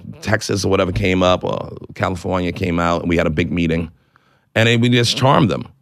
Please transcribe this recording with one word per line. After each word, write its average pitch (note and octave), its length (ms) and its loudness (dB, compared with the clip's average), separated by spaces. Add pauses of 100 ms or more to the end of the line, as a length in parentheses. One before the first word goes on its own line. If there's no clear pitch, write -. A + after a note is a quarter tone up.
(220)
Texas G2+ 440 -2
or G2 40 0
whatever F#2+ 220 2
came F#2+ 320 0
up, F2+ 220 2
or - 320 -8 (180)
California F2+ 560 -4
came E2+ 260 -2
out, E2+ 240 0
and E2+ 80 -4
we E2+ 60 2
had E2+ 100 2
a E2+ 40 0
big D#2+ 240 -2
meeting. E2 360 -2 (680)
And A2+ 120 4
then A#2 140 4
we A#2+ 80 4
just A#2+ 280 2
charmed C3+ 320 4
them. B1+ 160 -4 (160)